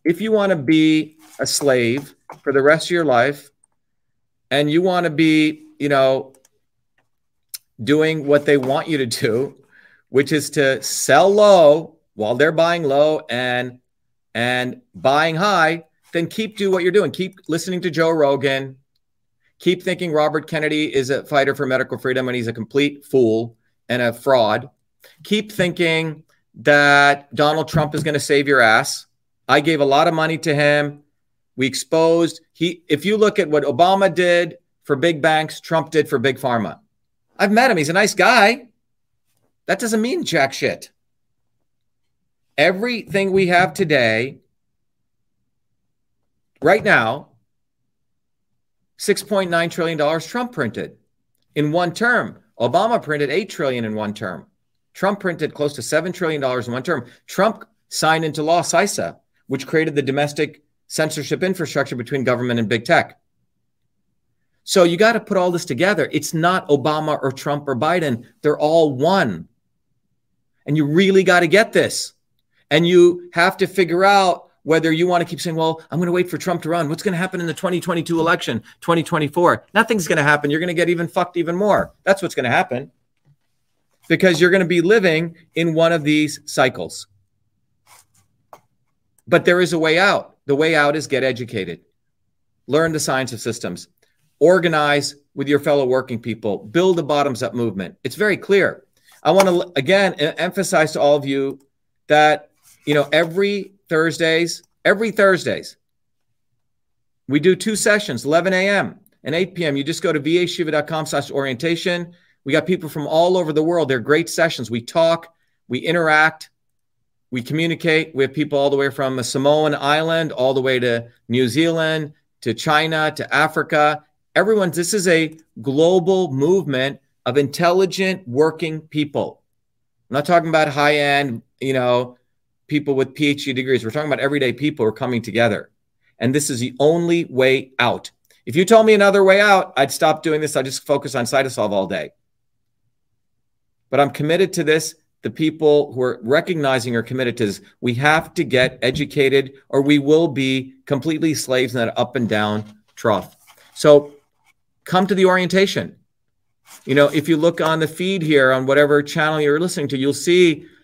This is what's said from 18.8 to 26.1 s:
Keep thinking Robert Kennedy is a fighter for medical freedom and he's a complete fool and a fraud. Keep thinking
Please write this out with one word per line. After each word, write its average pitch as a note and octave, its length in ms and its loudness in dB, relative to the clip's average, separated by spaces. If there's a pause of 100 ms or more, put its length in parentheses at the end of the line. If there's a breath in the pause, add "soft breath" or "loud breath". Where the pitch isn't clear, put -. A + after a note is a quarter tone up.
Keep F3+ 240 0
thinking F3+ 300 -6
Robert D3+ 360 -2
Kennedy D3+ 460 -2
is C3 160 -2
a B2+ 160 -4
fighter C3+ 280 0
for C#3 120 -4
medical B2+ 320 -2
freedom B2+ 280 -2
and B2 80 -4
he's A#2 140 -4
a A#2 60 -6
complete C#3+ 500 -2
fool A#2 540 0 (300)
and B2 120 -2
a A#2+ 120 0
fraud. A#2+ 580 0 (540 soft breath)
Keep G#3 280 -4
thinking E3 720 -2 (320)